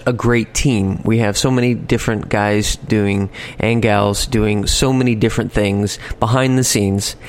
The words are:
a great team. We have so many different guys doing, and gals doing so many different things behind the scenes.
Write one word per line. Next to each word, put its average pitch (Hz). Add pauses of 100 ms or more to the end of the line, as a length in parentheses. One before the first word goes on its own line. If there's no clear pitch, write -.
a 127
great 117
team. 98
We 110
have 104
so 135
many 123
different 113
guys 104
doing, 101 (300)
and 117
gals 104
doing 104
so -
many 127
different 107
things 101 (200)
behind 131
the 127
scenes. 98 (140)